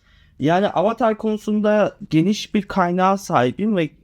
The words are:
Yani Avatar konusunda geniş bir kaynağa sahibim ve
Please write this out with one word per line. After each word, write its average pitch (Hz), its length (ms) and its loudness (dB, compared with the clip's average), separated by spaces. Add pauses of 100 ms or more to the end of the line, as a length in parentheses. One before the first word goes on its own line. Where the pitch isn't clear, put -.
(380)
Yani 170 300 2
Avatar 220 500 0
konusunda 214 760 0 (140)
geniş 175 440 0
bir 208 80 2
kaynağa 185 540 0
sahibim 180 600 -2
ve 160 140 -2 (140)